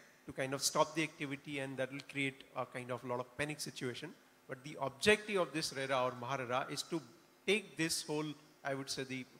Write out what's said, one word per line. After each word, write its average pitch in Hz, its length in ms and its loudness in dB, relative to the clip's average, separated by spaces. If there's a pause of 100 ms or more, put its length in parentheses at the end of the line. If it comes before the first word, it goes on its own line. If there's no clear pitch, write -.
(260)
to - 60 -10
kind 135 220 -2
of 135 80 -2
stop 151 340 4
the 160 80 2
activity, 143 560 -4
and 135 180 -4
that 131 140 -2
will 139 80 -6 (100)
create 135 340 -2 (120)
a 131 100 -2
kind 123 260 -6
of 123 120 -2
lot 123 160 0
of - 180 -8
panic 147 220 -2
situation. 143 540 -4 (340)
But 131 160 -10
the 151 180 -10
objective 208 600 4
of 156 100 0
this 151 220 -2
rera 135 300 4
or 127 80 4
maharera 123 600 0
is 143 120 -2
to 165 180 -4 (440)
take 208 300 2
this 160 280 2
whole, 151 220 0 (380)
I 143 120 -2
would 135 140 -4
say, 139 140 -2
the 127 220 -6 (140)